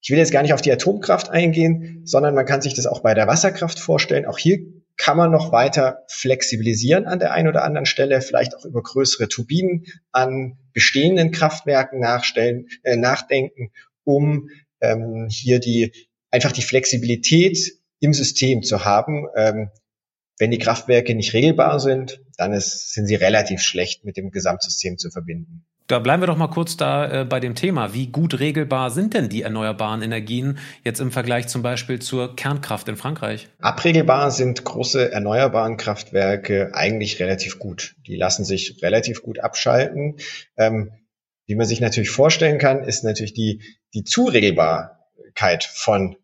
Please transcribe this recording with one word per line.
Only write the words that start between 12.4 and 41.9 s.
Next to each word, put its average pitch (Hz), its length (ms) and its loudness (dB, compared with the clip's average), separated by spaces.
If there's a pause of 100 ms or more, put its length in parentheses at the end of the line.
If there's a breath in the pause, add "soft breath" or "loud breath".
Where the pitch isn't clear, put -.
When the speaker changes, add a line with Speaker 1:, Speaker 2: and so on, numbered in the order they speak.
Speaker 1:
äh, 123 140 2
nachdenken, 127 760 -2 (320 soft breath)
um, 143 460 2 (320 loud breath)
ähm, 113 480 -2
hier 123 300 2
die, 117 320 0 (400 loud breath)
einfach 127 200 2
die 123 100 -6
Flexibilität 127 1160 2 (220)
im 147 140 2
System 131 500 0
zu 101 220 -2
haben. 147 500 2
Ähm, 107 340 0 (680)
wenn 113 140 2
die 117 80 0
Kraftwerke 120 560 2
nicht 107 180 -4
regelbar 139 480 4
sind, 131 400 -2 (160)
dann 98 160 -2
ist, - 400 -4
sind 107 120 -2
sie 104 100 2
relativ 98 460 2
schlecht - 440 -2
mit 98 100 -10
dem 95 160 -8
Gesamtsystem 90 680 -4
zu 85 140 -8
verbinden. 85 540 -12 (220)
Speaker 2:
Da 123 100 0
bleiben 131 240 2
wir 180 60 0
doch 160 100 0
mal 160 100 2
kurz 165 300 -4
da, 139 440 -2
äh, 131 40 -4
bei 127 140 -2
dem 120 160 -6
Thema. 123 400 -2
Wie 127 120 -4
gut 147 320 -2
regelbar 135 520 -2
sind 202 240 -2
denn 151 120 0
die 104 140 -4
erneuerbaren 110 640 -4
Energien 113 560 -4 (260 loud breath)
jetzt 117 160 -4
im 127 100 -4
Vergleich 120 360 -2
zum 120 160 -6
Beispiel 123 360 -4
zur 127 360 -6
Kernkraft 135 520 -6
in 107 80 -8
Frankreich? 107 540 -8 (100)
Speaker 1:
Abregelbar 143 720 2
sind 127 340 -2
große 123 480 -2
erneuerbaren 110 640 0
Kraftwerke 98 960 -2
eigentlich 104 460 -2
relativ 95 380 -4
gut. - 380 -12 (100)
Die 98 100 -10
lassen 92 300 -2
sich - 380 -6
relativ 107 400 0
gut 110 160 -10
abschalten. 139 760 -2 (400 loud breath)
Ähm, 110 340 0 (560)
wie 107 80 -4
man 113 100 2
sich 113 160 -2
natürlich 113 300 0